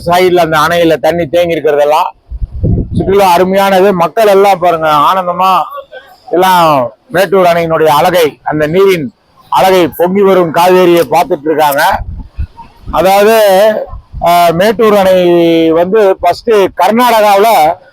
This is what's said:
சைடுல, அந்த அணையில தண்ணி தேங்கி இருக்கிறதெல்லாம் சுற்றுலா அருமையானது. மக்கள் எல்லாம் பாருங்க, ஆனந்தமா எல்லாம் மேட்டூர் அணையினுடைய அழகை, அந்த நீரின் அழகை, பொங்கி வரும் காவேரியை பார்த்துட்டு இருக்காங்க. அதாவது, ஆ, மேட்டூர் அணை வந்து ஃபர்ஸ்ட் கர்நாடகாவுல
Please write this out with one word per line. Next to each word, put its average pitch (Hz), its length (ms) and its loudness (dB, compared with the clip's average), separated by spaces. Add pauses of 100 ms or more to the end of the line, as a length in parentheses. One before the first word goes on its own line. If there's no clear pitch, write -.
சைடுல, 180 340 2
அந்த 160 180 0
அணையில 165 380 0
தண்ணி 160 320 -4
தேங்கி 170 260 -2
இருக்கிறதெல்லாம் 151 540 0 (840)
சுற்றுலா 190 360 0
அருமையானது. 190 640 2
மக்கள் 180 340 -2
எல்லாம் 196 320 2
பாருங்க, 165 300 -2
ஆனந்தமா 175 640 0 (800)
எல்லாம் 175 360 2 (460)
மேட்டூர் 185 340 0
அணையினுடைய 165 400 0
அழகை, 156 560 0
அந்த 151 240 -4
நீரின் 180 400 0 (420)
அழகை, 185 400 2
பொங்கி 185 340 -2
வரும் 185 320 0
காவேரியை 175 560 2
பார்த்துட்டு 151 340 -2
இருக்காங்க. 151 380 -2 (1080)
அதாவது, 202 460 2 (880)
ஆ, 175 240 2
மேட்டூர் 208 460 0
அணை 190 220 2 (520)
வந்து 185 500 0
ஃபர்ஸ்ட் 175 300 -2
கர்நாடகாவுல 214 960 0 (440)